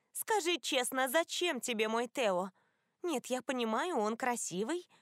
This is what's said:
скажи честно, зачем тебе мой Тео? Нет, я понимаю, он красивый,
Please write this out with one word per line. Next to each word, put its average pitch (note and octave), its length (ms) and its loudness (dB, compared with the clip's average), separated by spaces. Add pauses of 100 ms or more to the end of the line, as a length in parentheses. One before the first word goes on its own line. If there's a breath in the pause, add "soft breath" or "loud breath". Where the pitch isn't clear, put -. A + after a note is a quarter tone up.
(140 soft breath)
скажи F4 440 0
честно, C4 520 0
зачем E4 500 0
тебе A3 280 0
мой A3+ 200 0
Тео? G3 440 0 (520)
Нет, D#4 240 -2
я B3 140 -2
понимаю, B3+ 560 0
он G#3+ 180 2
красивый, A#3+ 720 -2 (140 soft breath)